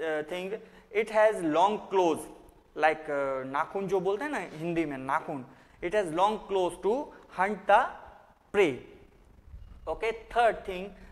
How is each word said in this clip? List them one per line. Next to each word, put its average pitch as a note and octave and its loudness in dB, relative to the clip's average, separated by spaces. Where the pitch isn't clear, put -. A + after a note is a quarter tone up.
uh, D#3 -2
thing, F3+ -8
it A3 -2
has G#3+ 4
long F3 2
claws, F3 2
like, D#3 2
uh, C3+ -2
नाखून D#3+ -2
जो F#3+ 2
बोलते G3 -2
हैं D4+ -6
ना B3+ -4
हिंदी E3 -2
में, C#3+ -4
नाखून. C#3 -4
It F3 -4
has F#3+ 0
long G3 2
claws F#3 0
to B3 0
hunt G3 -2
the A3 6
prey. D#3+ 4
Okay, A3 -2
third A3+ 2
thing, F#3+ -8